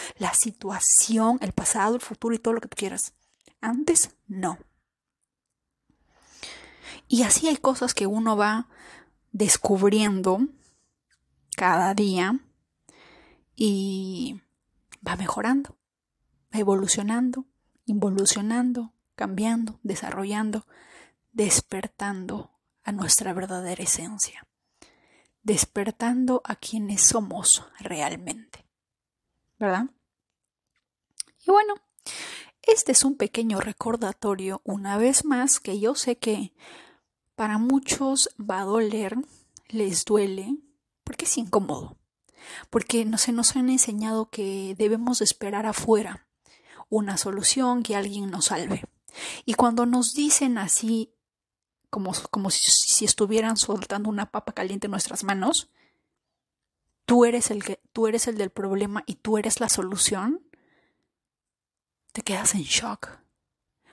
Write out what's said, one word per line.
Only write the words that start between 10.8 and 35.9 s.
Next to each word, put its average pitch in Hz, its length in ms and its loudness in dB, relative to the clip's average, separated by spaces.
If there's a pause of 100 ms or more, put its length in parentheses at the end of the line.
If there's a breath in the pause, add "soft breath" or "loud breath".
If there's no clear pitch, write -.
cada 185 380 2
día 202 460 2 (1120 soft breath)
y 190 840 -2 (640)
va 180 100 -4
mejorando, 220 600 -4 (800)
va 220 40 -2
evolucionando, 214 840 0 (400)
involucionando, 214 1120 0 (200)
cambiando, 214 680 -2
desarrollando, 208 840 -4 (640 loud breath)
despertando 202 1300 -4 (240)
a 202 100 -6
nuestra 190 420 2
verdadera 185 480 -6
esencia, 180 640 -4 (960 soft breath)
despertando 233 1040 0
a - 120 -6
quienes 208 460 -2
somos - 600 4 (140)
realmente, 156 880 -8 (920)
¿verdad? 208 320 0 (1600)
Y - 40 4
bueno, 415 240 6 (880 loud breath)
este - 300 4
es - 120 6
un 277 120 2
pequeño 214 440 0
recordatorio, 202 1040 -4
una 202 320 -4
vez 254 280 4
más, 269 360 2
que 208 180 -4
yo 220 160 2